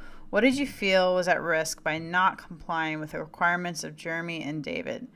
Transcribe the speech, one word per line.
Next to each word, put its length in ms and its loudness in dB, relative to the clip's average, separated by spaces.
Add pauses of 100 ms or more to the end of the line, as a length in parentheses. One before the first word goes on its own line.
(300)
what 120 2
did 160 6
you 100 0
feel 480 4
was 120 2
at 140 4
risk 420 0
by 140 -2
not 400 2
complying 640 -4
with 120 -8
the 80 -6
requirements 640 0
of 140 -10
Jeremy 460 -6
and 200 -4
David? 520 -6